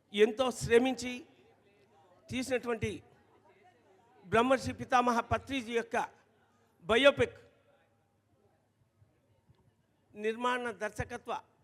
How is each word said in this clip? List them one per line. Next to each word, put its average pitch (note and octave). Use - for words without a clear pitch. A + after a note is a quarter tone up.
ఎంతో A#3+
శ్రమించి B3
తీసినటువంటి A#3
బ్రహ్మర్షి B3
పితామహ A#3+
పత్రిజీ A#3
యొక్క A3+
బయోపిక్ C4
నిర్మాణ A#3+
దర్శకత్వ G#3+